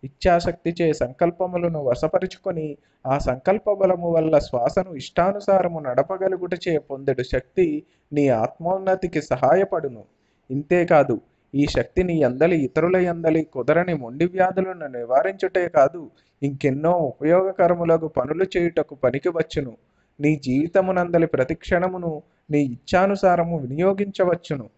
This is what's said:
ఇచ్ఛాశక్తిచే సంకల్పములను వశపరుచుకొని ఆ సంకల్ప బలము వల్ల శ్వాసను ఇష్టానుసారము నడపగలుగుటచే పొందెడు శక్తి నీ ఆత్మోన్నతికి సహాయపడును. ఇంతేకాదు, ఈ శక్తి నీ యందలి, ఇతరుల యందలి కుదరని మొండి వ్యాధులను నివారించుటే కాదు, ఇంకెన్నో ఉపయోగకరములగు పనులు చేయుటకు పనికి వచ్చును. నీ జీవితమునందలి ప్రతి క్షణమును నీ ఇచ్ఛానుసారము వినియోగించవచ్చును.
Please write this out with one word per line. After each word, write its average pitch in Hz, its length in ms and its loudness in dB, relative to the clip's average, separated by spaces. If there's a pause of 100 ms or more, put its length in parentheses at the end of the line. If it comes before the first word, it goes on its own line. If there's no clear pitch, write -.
ఇచ్ఛాశక్తిచే 170 880 0
సంకల్పములను 170 920 -2
వశపరుచుకొని 156 920 -4 (300)
ఆ 135 120 0
సంకల్ప 165 540 -2
బలము 185 380 0
వల్ల 160 280 2
శ్వాసను 151 560 -2
ఇష్టానుసారము 180 840 0
నడపగలుగుటచే 180 1000 -2
పొందెడు 135 440 -4
శక్తి 151 600 0 (300)
నీ 143 160 2
ఆత్మోన్నతికి 175 960 -2
సహాయపడును. 139 800 0 (460)
ఇంతేకాదు, 147 680 2 (340)
ఈ 143 120 2
శక్తి - 360 -2
నీ 170 160 0
యందలి, 147 460 2
ఇతరుల 170 320 0
యందలి 170 460 0
కుదరని 156 520 0
మొండి 135 320 -4
వ్యాధులను 185 600 -2
నివారించుటే 165 840 0
కాదు, 165 420 2 (320)
ఇంకెన్నో 143 500 0
ఉపయోగకరములగు 170 1160 2
పనులు 156 360 -2 (120)
చేయుటకు 170 380 -2
పనికి 131 340 -2
వచ్చును. 156 480 -4 (440)
నీ 147 160 2
జీవితమునందలి 170 880 0
ప్రతి - 280 -2
క్షణమును 175 680 -4 (280)
నీ 147 80 2
ఇచ్ఛానుసారము 175 1000 0
వినియోగించవచ్చును. 170 1200 -2